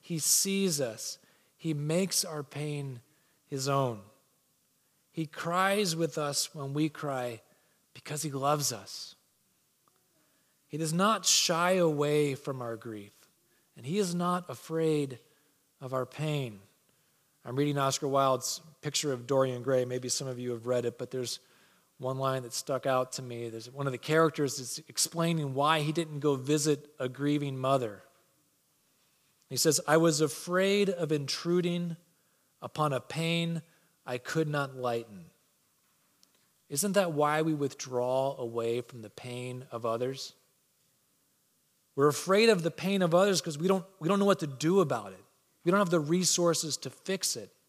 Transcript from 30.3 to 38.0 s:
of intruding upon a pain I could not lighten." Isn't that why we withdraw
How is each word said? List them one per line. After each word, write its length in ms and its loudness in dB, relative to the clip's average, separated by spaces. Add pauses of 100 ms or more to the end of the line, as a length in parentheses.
of 220 -2
intruding 840 0 (680)
upon 300 -2
a 80 0
pain 600 -4 (440)
I 120 -6
could 300 -2
not 280 -4
lighten." 500 -6 (1400)
Isn't 240 -2
that 200 2
why 300 2
we 120 2
withdraw 840 0